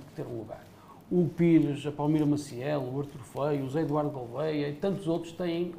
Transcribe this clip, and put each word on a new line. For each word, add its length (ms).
que 80
ter 120
um 120
lugar. 280
O 160
Pires, 600
a 60
Palmira 340
Maciel, 560
o 180
Artur 220
Feio, 440
o 40
Zé 120
Eduardo 280
Gouveia 580
e 60
tantos 340
outros 240
têm 480